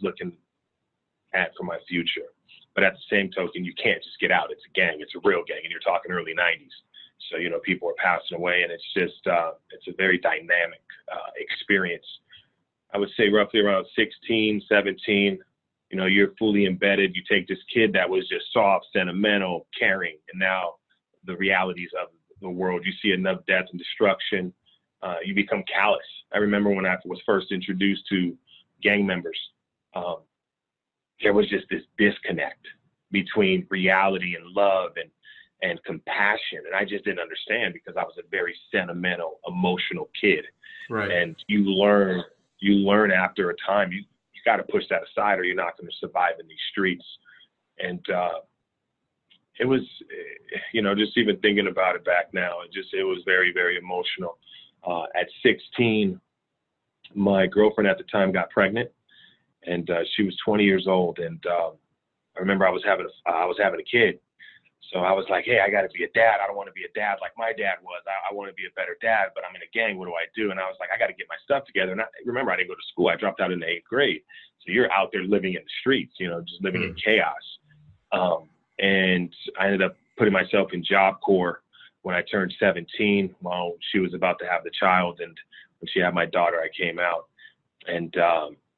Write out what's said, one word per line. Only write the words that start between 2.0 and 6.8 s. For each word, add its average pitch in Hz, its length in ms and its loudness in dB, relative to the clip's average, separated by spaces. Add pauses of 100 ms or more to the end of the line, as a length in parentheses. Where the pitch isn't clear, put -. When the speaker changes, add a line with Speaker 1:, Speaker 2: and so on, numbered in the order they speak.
Speaker 1:
But 98 120 2
at 95 100 2
the - 60 -20 (100)
same 98 220 2
token, 90 320 -4
you 90 100 -10
can't 90 280 0
just - 180 -20
get 87 100 2
out. 85 220 2
It's - 120 -14
a - 80 -20
gang. 85 280 0
It's - 160 -14
a 90 120 0
real 90 180 2
gang. 78 180 -8
And 82 60 -10
you're 82 100 -10
talking 87 320 -2
early 82 200 -4
nineties. 85 400 0 (560)